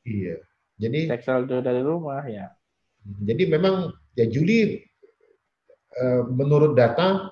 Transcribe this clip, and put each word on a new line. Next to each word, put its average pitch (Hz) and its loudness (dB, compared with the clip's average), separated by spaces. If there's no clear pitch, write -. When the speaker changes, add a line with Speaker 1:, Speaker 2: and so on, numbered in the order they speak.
Speaker 1:
Iya. 95 -6
Jadi 143 -4
Speaker 2:
Cek 120 -8
saldo 127 -2
dari 123 -2
rumah, 147 -6
ya. 104 -12
Speaker 1:
Jadi 104 -2
memang, 180 0
ya, 117 2
Juli, 202 2
eh, 127 2
menurut 143 4
data 165 4